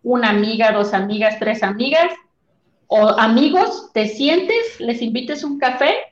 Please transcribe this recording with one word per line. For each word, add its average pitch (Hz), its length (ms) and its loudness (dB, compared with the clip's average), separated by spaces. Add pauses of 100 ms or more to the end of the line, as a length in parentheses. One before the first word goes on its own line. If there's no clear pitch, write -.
una 240 280 0
amiga, 214 420 2
dos 202 220 -2
amigas, 214 440 -2
tres - 240 -4
amigas 269 500 0 (760)
o 214 220 4 (100)
amigos, 285 760 2
te 214 160 0
sientes, 359 720 0
les 233 220 -4
invites 247 420 -6
un 285 140 -6
café 269 360 0 (180)